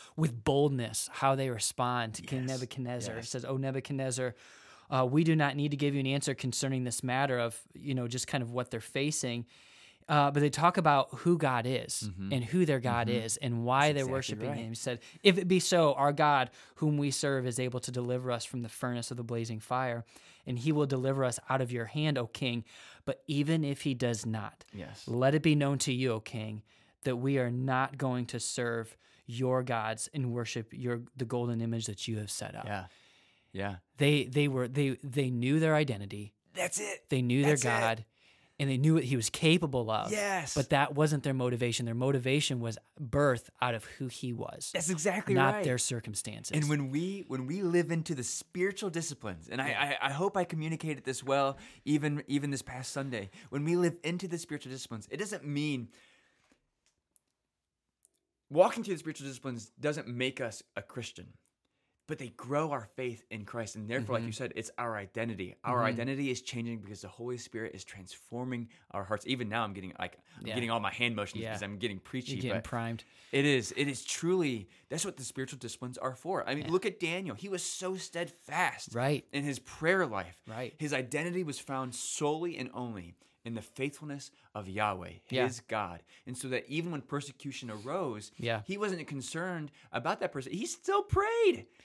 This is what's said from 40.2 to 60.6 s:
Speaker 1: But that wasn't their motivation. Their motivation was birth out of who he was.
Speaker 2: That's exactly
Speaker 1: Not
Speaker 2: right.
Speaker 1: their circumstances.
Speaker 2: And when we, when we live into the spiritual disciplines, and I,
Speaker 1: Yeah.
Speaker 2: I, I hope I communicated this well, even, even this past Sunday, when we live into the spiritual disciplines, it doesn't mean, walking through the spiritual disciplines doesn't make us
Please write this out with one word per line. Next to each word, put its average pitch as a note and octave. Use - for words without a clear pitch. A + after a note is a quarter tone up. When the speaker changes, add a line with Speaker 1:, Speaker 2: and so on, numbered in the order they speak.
Speaker 1:
But C#3+
that C#3
wasn't D3+
their C3+
motivation. B2
Their A#2
motivation C3
was A#2
birth C3+
out B2
of G#2+
who -
he A#2+
was. -
Speaker 2:
That's F3
exactly F3
Speaker 1:
Not C3+
Speaker 2:
right. G3
Speaker 1:
their B2+
circumstances. A2
Speaker 2:
And D3
when D3
we, F3+
when C3
we F3
live E3+
into E3
the B2
spiritual F#3+
disciplines, C3
and C3
I, C#3
Speaker 1:
Yeah. C3+
Speaker 2:
I, C3+
I C3+
hope F#3+
I F#3
communicated D#3
this B2+
well, C3+
even, D3
even C#3+
this C#3
past B2+
Sunday, B2
when C#3+
we E3+
live F3
into F3+
the E3
spiritual C#3+
disciplines, A#2
it -
doesn't F#3+
mean, C#3+
walking G#3
through G3+
the D3+
spiritual D3
disciplines B2
doesn't D3
make C3
us A2+